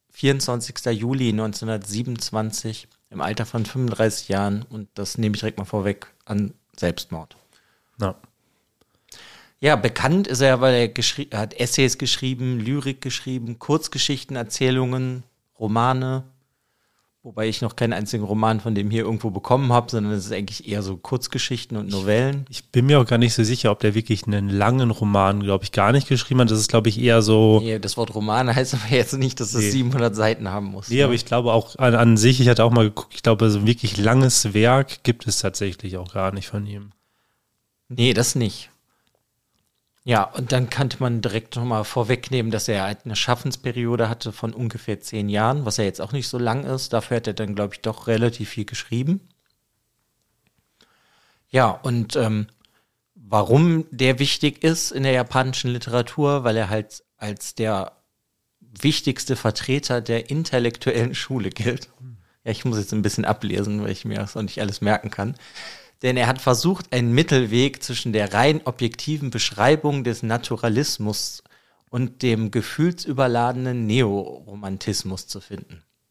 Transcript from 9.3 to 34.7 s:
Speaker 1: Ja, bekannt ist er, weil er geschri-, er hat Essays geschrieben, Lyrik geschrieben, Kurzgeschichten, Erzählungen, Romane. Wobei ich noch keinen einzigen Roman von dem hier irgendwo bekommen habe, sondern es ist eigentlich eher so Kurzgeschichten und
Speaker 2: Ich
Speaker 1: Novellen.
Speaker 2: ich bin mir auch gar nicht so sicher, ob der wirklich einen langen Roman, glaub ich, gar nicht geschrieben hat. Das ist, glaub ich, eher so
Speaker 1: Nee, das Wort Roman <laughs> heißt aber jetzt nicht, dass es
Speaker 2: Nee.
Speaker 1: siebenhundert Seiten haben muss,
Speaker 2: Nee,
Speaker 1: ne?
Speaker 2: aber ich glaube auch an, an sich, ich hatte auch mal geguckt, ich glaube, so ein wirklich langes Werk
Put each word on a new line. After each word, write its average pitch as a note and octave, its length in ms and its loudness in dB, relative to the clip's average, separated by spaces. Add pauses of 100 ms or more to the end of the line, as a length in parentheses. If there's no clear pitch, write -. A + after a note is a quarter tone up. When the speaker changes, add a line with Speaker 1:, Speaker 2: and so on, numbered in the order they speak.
Speaker 1:
Ja, C#3+ 140 6
bekannt C3+ 520 2
ist B2 120 -2
er, C3 220 4
weil C3 120 6
er A#2+ 140 4
geschri-, - 440 -4
er G#2 80 -4
hat G#2 140 -6
Essays B2+ 440 0
geschrieben, B2+ 640 -4
Lyrik C3+ 400 -4
geschrieben, B2 580 -8
Kurzgeschichten, C#3+ 800 -2
Erzählungen, B2+ 840 0 (360)
Romane. B2+ 640 0 (1000)
Wobei A2 260 -4
ich - 120 -4
noch A2+ 140 -2
keinen A#2 160 0
einzigen G#2 320 -4
Roman A2 380 2
von A2+ 120 -2
dem G2+ 160 0
hier A2+ 140 0
irgendwo A2 280 -4
bekommen B2 420 2
habe, A#2+ 180 2
sondern G#2 220 0
es G2 140 -4
ist A2 40 -10
eigentlich G2+ 380 -6
eher G#2 120 -2
so F#2+ 140 -6
Kurzgeschichten B2 800 -6
und G#2 140 -6
Speaker 2:
Ich G2+ 40 -4
Speaker 1:
Novellen. A#2+ 560 0
Speaker 2:
ich - 200 -16
bin B2 160 4
mir C#3+ 160 8
auch A#2 40 4
gar A#2+ 120 4
nicht A#2 160 4
so A#2 100 2
sicher, A2 280 2
ob G#2 100 -2
der G#2+ 140 2
wirklich A2 300 0
einen G2+ 220 -2
langen A2+ 440 4
Roman, G2+ 500 2
glaub G2 220 0
ich, - 100 -10
gar G2+ 180 6
nicht C3+ 160 4
geschrieben B2+ 320 2
hat. A#2+ 100 6
Das A2 120 2
ist, - 80 -2
glaub A2+ 180 4
ich, A2 100 2
eher A#2 240 6
so A2 400 8
Speaker 1:
Nee, A2 180 -4
das - 180 -6
Wort A2+ 180 -4
Roman A2 320 0
<laughs> A#2 80 0
heißt C3+ 200 0
aber G#2+ 200 -4
jetzt B2+ 220 2
nicht, C3 240 -2
dass G#2+ 120 -4
es A#2+ 120 0
Speaker 2:
Nee. G2+ 60 0
Speaker 1:
siebenhundert B2 440 0
Seiten A2 320 0
haben G2 200 -6
muss, G2 200 -12
Speaker 2:
Nee, A#2+ 120 2
Speaker 1:
ne? C#3+ 40 6
Speaker 2:
aber B2+ 100 4
ich A2+ 120 -2
glaube A#2+ 260 0
auch A2+ 240 0
an, B2 200 4
an A#2 200 8
sich, B2 240 6
ich B2 80 6
hatte A#2 160 6
auch A#2 80 6
mal A#2 140 6
geguckt, - 280 -6
ich - 100 -14
glaube, A2+ 260 4
so G#2 100 2
ein G#2 80 2
wirklich A#2 300 0
langes A2+ 560 4
Werk B2 500 4